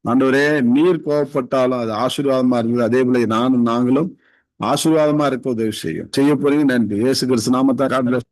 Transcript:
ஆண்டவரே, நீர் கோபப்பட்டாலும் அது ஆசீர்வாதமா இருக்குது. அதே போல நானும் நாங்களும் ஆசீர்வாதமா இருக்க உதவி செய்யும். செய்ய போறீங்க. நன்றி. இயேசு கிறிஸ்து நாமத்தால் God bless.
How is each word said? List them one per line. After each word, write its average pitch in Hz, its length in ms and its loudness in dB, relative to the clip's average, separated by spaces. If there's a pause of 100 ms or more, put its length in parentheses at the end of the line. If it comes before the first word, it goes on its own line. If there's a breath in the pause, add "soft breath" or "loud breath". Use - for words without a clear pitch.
ஆண்டவரே, 135 580 2
நீர் 151 420 2
கோபப்பட்டாலும் 131 840 -2
அது 110 40 -6
ஆசீர்வாதமா 127 640 0
இருக்குது. 117 280 0
அதே 120 220 2
போல 123 220 0
நானும் 120 360 0
நாங்களும் 123 560 0 (440 soft breath)
ஆசீர்வாதமா 151 640 2
இருக்க 131 240 -4
உதவி 110 220 -2
செய்யும். 82 380 -8
செய்ய 143 260 2
போறீங்க. 143 280 0
நன்றி. 120 320 0
இயேசு 127 300 0
கிறிஸ்து 123 260 0
நாமத்தால் 131 240 2
God 131 300 0
bless. 123 140 0 (120)